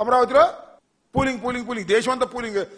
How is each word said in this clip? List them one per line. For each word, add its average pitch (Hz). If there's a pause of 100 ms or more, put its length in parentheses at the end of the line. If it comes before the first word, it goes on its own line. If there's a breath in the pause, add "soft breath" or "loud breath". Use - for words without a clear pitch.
అమరావతిలో 254 (640)
పూలింగ్, 262
పూలింగ్, 247
పూలింగ్, 214
దేశం 233
అంతా 254
పూలింగ్, 226 (140 loud breath)